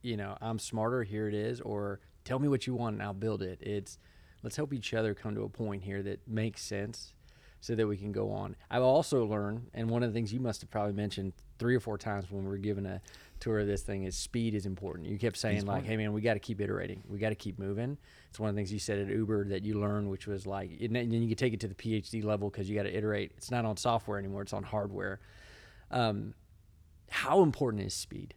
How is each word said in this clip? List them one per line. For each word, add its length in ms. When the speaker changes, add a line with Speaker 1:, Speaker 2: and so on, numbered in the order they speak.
Speaker 1:
you 160
know, 240
"I'm 200
smarter, 420
here 240
it 80
is," 260
or, 380
"Tell 160
me 80
what 220
you 80
want 180
and 80
I'll 100
build 300
it." 180
It's, 380
Let's 120
help 180
each 220
other 180
come 220
to 80
a 60
point 340
here 220
that 240
makes 340
sense 520
so 140
that 120
we 100
can 160
go 180
on. 240
I've 120
also 420
learned, 500
and 160
one 120
of 80
the 40
things 180
you 80
must 200
have 100
probably 220
mentioned 400
three 160
or 60
four 180
times 320
when 140
we 60
were 80
giving 280
a 140
tour 200
of 60
this 160
thing, 220
is 120
speed 380
is 120
important. 420
You 100
kept 180
saying, 240
Speaker 2:
Speed's 80
Speaker 1:
like, 100
Speaker 2:
important. 120
Speaker 1:
"Hey, 140
man, 80
we 80
gotta 180
keep 220
iterating. 480
We 100
gotta 160
keep 240
moving." 400
It's 100
one 100
of 40
the 40
things 140
you 60
said 200
at 100
Uber 400
that 160
you 160
learned, 300
which 160
was, 200
like, 240
and 160
then 140
you 180
can 80
take 180
it 60
to 80
the 60
P 200
H 160
D 120
level 280
'cause 180
you 80
gotta 200
iterate. 400
It's 140
not 140
on 120
software 420
anymore. 240
It's 100
on 100
hardware. 580
Um, 440
how 320
important 420
is 100
speed? 420